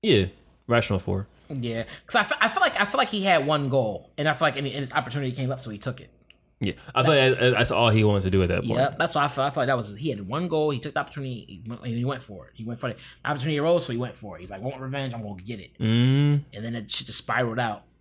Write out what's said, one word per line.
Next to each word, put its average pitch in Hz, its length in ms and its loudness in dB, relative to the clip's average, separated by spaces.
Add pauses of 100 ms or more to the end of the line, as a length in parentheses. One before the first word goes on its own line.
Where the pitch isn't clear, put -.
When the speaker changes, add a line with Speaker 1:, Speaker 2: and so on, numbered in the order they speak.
Speaker 1:
yeah, 120 240 4 (420)
rational 110 320 2
for. 95 280 -4 (260)
Speaker 2:
Yeah, 117 300 -6 (240)
'cause - 80 -6
I 214 80 4
fe-, 294 160 -2
I 220 80 4
feel 381 140 0
like, - 180 2
I 202 60 4
feel 269 120 -2
like 254 120 2
he 202 140 -2
had 170 220 4
one 143 240 0
goal, 113 480 0
and 147 100 0
I 156 60 2
feel 156 140 2
like 139 100 0
any, 139 160 -6
any 135 180 -6
opportunity 127 420 -4
came 127 180 -4
up, 113 80 -4
so - 100 -10
he 104 80 -10
took 123 240 -8
it. - 80 -20 (520)
Speaker 1:
Yeah, 98 120 -2 (220)
I 127 80 4
feel 151 120 6
like 131 240 6
that's, 123 160 6
that's 117 160 2
all 113 180 4
he 107 140 6
wanted 104 200 4
to 92 80 2
do 95 100 6
at 87 80 4
that 90 140 2
point. 117 160 0
Speaker 2:
Yep, 139 180 0
that's 165 160 0
what 143 100 2
I 147 40 2
feel. 135 160 -2
I 135 60 0
feel 135 120 -2
like 127 60 2
that 131 100 2
was, 104 180 -8
he 143 140 -4
had 104 180 -6
one 160 200 -4
goal. 156 220 2
He 135 100 -2
took 147 140 -8
the 151 80 0
opportunity. 127 600 -10
He 110 60 -12
went, 120 160 -12
he 120 200 -4
went 127 160 -4
for 92 260 -16
it. - 80 -20
He 113 80 -14
went 117 160 -8
for 127 100 -4
it. - 80 -8 (260)
The 139 60 -2
opportunity 147 300 -2
arose, 165 260 2
so 135 60 -6
he 117 80 -4
went 123 160 -6
for 92 220 -14
it. 87 40 -16
He's 92 80 -14
like, 98 120 -12
"I - 20 -10
want 131 180 -6
revenge. 131 320 -6
I'm 117 100 -10
gonna 98 180 -10
get 107 180 -12
it." - 200 -20
Speaker 1:
Mm. 135 640 4 (100)
Speaker 2:
And 104 100 -8
then 117 120 -8
it 104 140 -10
shit - 180 -4
just 113 120 -2
spiraled 117 400 -2
out. 113 240 -4 (180)